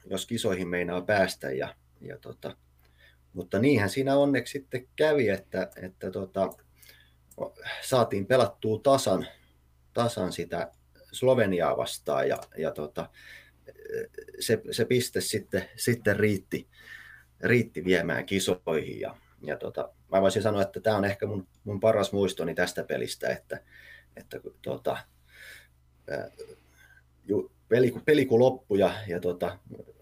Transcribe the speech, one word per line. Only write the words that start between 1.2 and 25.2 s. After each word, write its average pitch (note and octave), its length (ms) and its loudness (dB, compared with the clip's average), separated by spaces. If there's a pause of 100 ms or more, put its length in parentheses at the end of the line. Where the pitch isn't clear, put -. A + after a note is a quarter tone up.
Ja, C2 240 -6 (260)
ja, - 160 -14
tota, - 380 -14 (760)
mutta F2+ 260 -4
niinhän A2+ 300 4
siinä C3+ 260 0
onneksi C#3+ 360 2
sitten B2+ 440 -10
kävi, D3+ 340 2
että, F#2+ 460 -4
että F#2 360 -10
tota, F#2+ 380 -2 (1300)
saatiin A2 440 2
pelattua A#2 580 2
tasan, G#2 440 4 (640)
tasan G2+ 380 -2
sitä E2+ 400 -6 (400)
Sloveniaa G2 680 2
vastaan C2+ 500 -2
ja, C2 100 0 (200)
ja D#2 140 -2
tota, D#2 380 -8 (1300)
se, A2 220 0 (100)
se A2+ 140 0
piste A#2+ 360 0
sitten, - 420 -4 (120)
sitten G#2+ 400 0
riitti, G#2 520 -2 (760)
riitti A2 440 2
viemään E2 400 2
kisoihin. D#2+ 760 -2
Ja, G1+ 160 -8 (260)
ja D2 160 -8
tota, - 360 -8 (180)
mä F#2+ 100 4
voisin G2 200 4
sanoa, G2+ 200 2
että F#2+ 180 -4
tää G#2+ 180 2
on G2 80 2
ehkä G2+ 220 -2
mun, G#2 200 -6 (160)
mun G2+ 160 -6
paras G#2 340 2
muistoni F2+ 420 0
tästä F2 280 -2
pelistä, B1+ 460 -4
että, - 300 -6 (560)
että - 240 -16
kun, - 220 -16
tota, - 360 -4 (1120)